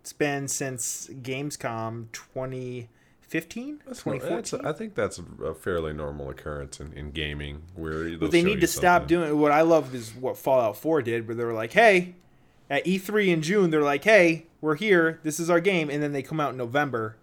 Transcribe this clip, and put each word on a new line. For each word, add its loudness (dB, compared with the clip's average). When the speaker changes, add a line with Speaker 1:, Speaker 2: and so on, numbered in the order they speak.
Speaker 1:
It's -16
been -2
since -6
Gamescom -8
twenty -10
fifteen? -8
Speaker 2:
That's -14
no-, -4
that's, -8
Speaker 1:
Twenty -4
fourteen? -6
Speaker 2:
I -2
think -10
that's -4
a -4
fairly -4
normal -8
occurrence -12
in, -14
in -10
gaming, -8
where -6
they'll -10
Speaker 1:
But 0
they 6
Speaker 2:
show 2
Speaker 1:
need 2
Speaker 2:
you -2
Speaker 1:
to 4
stop 4
Speaker 2:
something. -8
Speaker 1:
doing 0
what 6
I 6
love 4
is -10
what -4
Fallout 2
four 0
did, -2
where -4
they -4
were -4
like, -4
"Hey," 6
at 0
E 2
three 0
in 2
June, 2
they're 4
like, 0
"Hey, 6
we're 0
here. 4
This -4
is -2
our 6
game." 2
And -2
then -2
they -4
come -4
out 0
in -10
November -2